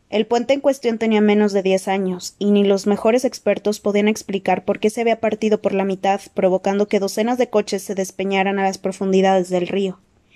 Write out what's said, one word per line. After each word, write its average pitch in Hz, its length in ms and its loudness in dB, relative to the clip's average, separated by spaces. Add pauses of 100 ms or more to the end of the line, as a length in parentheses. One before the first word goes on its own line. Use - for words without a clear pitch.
El 214 160 0
puente 240 300 0
en 277 60 -2
cuestión 247 380 0
tenía 220 220 2
menos 208 320 4
de 196 120 0
diez 190 240 0
años, 190 500 -4
y 202 140 0
ni 202 100 4
los 196 240 2
mejores 220 380 2
expertos 208 560 -2
podían 208 260 0
explicar 196 580 -2
por 202 140 -2
qué 214 100 0
se 214 120 -4
había 226 180 0
partido 214 420 0
por 202 140 -2
la 190 100 0
mitad, 196 360 -2 (120)
provocando 196 540 0
que 208 140 0
docenas 220 380 -2
de 240 120 0
coches 208 320 -2
se 196 140 -8
despeñaran 196 640 -2
a - 20 -2
las 190 160 0
profundidades 190 720 2
del 180 160 -2
río. 190 320 -4 (380)